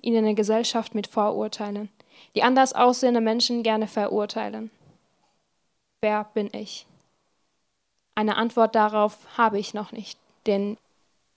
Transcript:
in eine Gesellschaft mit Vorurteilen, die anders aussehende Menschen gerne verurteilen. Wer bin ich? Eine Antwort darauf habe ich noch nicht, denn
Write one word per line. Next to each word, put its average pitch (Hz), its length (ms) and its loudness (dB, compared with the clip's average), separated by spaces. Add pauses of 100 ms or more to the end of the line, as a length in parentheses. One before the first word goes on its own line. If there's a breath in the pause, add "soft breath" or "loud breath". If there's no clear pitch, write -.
in 233 140 0
eine 214 200 2
Gesellschaft 220 600 0
mit 208 120 -4
Vorurteilen, 208 840 -4 (460 soft breath)
die - 80 0
anders 262 300 4
aussehende 247 480 4
Menschen 233 420 0
gerne 220 240 0
verurteilen. 214 840 -4 (1300)
Wer 214 320 -2
bin 202 200 -4
ich? - 340 -14 (1300)
Eine 214 200 0
Antwort 226 400 2
darauf 214 420 2 (200)
habe 220 200 2
ich - 160 -6
noch 208 200 -10
nicht, 226 260 -16 (260)
denn 202 320 0 (600)